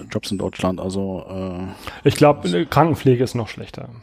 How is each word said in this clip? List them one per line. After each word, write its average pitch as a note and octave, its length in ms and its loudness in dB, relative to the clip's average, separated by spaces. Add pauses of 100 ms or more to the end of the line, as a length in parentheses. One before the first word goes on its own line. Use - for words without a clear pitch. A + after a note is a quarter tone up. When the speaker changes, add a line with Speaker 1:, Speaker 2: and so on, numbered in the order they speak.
(120)
Speaker 1:
Jobs - 200 -6
in G2+ 60 -2
Deutschland. F#2 420 -4
Also, F#2+ 500 -6
äh, F#2+ 800 -8
Speaker 2:
Ich C3+ 80 6
glaub, D3 280 6
Speaker 1:
das F3 100 -2
Speaker 2:
äh, F3 120 0
Krankenpflege C3+ 580 2
ist A#2 100 -2
noch A2+ 140 -4
schlechter. - 420 -14 (140)